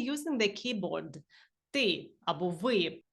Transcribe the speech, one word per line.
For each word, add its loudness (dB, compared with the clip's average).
using -2
the 4
keyboard. -4
Ти 0
або 0
ви 0